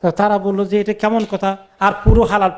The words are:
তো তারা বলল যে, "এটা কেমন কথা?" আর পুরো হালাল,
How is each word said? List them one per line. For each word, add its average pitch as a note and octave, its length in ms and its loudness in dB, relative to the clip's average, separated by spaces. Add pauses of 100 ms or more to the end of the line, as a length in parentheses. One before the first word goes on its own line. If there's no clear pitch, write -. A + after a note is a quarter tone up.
তো F3 80 2
তারা G3+ 280 0
বলল G3 260 -2
যে, G3 160 -2
"এটা G#3 140 -4
কেমন G#3+ 360 -2
কথা?" G3 260 -4 (240)
আর G3+ 120 2 (120)
পুরো - 180 6
হালাল, G3+ 360 0